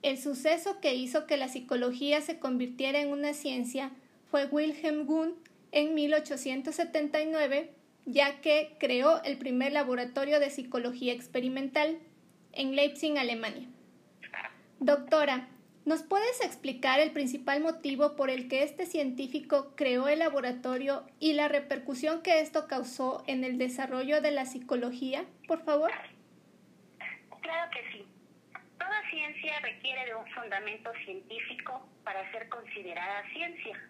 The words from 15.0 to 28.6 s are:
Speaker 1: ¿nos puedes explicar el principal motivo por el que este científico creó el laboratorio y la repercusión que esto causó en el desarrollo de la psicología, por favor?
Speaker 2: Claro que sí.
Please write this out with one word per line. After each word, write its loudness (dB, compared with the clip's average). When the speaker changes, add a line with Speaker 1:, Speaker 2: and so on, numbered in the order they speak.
Speaker 1:
¿nos 2
puedes 2
explicar 0
el 6
principal 0
motivo 2
por 2
el -2
que 2
este -2
científico 0
creó 2
el 4
laboratorio 0
y 4
la 4
repercusión 0
que 6
esto 0
causó -4
en -2
el -2
desarrollo 0
de 2
la 0
psicología, -4
por 0
favor? 4
Speaker 2:
Claro -4
que -10
sí. -14